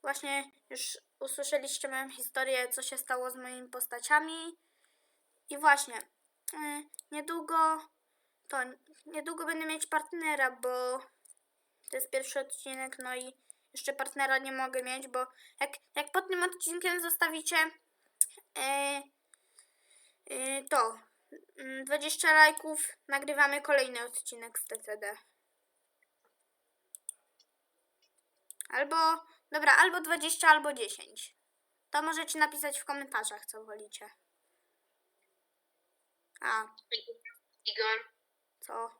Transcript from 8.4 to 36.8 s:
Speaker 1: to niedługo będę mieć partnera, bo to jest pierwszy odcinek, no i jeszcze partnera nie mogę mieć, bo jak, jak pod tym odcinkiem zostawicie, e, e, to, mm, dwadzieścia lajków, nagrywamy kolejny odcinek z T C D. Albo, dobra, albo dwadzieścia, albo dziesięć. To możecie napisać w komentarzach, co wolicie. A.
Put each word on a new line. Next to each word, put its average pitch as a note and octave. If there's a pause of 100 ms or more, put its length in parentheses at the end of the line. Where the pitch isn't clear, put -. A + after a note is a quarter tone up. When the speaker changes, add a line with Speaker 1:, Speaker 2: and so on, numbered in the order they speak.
Speaker 1:
to C#4 (500)
niedługo D#4+
będę D#4+
mieć D#4
partnera, D#4
bo B3 (920)
to -
jest -
pierwszy C4+
odcinek, C4
no B3+
i B3+ (420)
jeszcze C#4
partnera C4+
nie C4+
mogę C4
mieć, C4
bo B3+ (340)
jak, C#4+ (240)
jak C#4+
pod F#4+
tym F4+
odcinkiem F4+
zostawicie, E4 (1000)
e, C#4 (1200)
e, C4+
to, A#3 (580)
mm, C4
dwadzieścia D4+
lajków, D#4 (200)
nagrywamy C#4
kolejny C4
odcinek A#3
z -
T A3+
C G#3+
D. G#3 (3500)
Albo, C#4+ (540)
dobra, D4+
albo F4+
dwadzieścia, D#4+
albo D4
dziesięć. - (540)
To D4
możecie D#4+
napisać D4+
w -
komentarzach, A#3
co A3
wolicie. G#3+ (2250)
A. A3 (880)